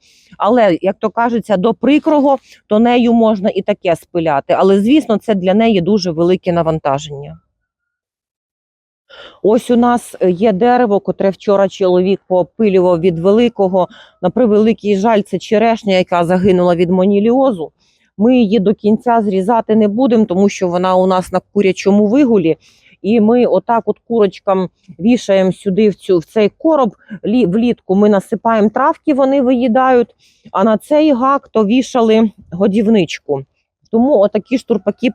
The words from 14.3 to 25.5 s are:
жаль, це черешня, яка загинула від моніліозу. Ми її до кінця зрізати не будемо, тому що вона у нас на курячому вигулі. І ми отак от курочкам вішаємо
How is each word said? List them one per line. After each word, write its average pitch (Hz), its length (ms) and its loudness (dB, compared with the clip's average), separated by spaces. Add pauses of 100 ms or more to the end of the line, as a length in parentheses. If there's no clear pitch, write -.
жаль, 214 240 0
це 185 180 -6
черешня, 220 540 -2
яка 180 300 0
загинула 180 520 2
від 170 140 -2
моніліозу. 202 840 0 (460)
Ми 247 200 2
її 220 220 2
до 185 140 0
кінця 220 480 0
зрізати 208 540 -2
не 214 120 2
будемо, 220 380 0
тому 196 240 0
що 190 180 -6
вона 180 280 -2
у 185 120 2
нас 185 240 -2
на 185 100 -4 (120)
курячому 202 540 0
вигулі. 214 500 0 (440)
І 220 200 0
ми 233 240 2
отак 190 400 -2
от 208 220 -6
курочкам 196 600 -2 (300)
вішаємо 190 520 0